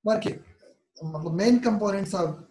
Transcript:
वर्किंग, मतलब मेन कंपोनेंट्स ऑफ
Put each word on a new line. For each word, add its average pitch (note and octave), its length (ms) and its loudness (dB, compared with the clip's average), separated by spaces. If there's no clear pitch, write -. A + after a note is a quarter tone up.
वर्किंग, - 300 0
मतलब D#3+ 280 -6
मेन A3+ 260 4
कंपोनेंट्स G3+ 560 0
ऑफ E3+ 140 0